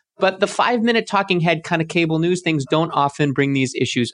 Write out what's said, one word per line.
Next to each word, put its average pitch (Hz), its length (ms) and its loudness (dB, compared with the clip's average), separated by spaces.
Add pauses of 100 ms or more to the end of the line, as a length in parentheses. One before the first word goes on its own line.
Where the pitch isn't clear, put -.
(180)
But 190 220 0
the 202 80 2
five-minute 233 600 0
talking 196 340 0
head 165 220 0
kind 165 180 -2
of 160 60 -2
cable 160 320 0
news 175 220 0
things 156 280 0
don't 165 220 2
often 143 420 0
bring 139 200 0
these 131 200 0
issues 120 400 -2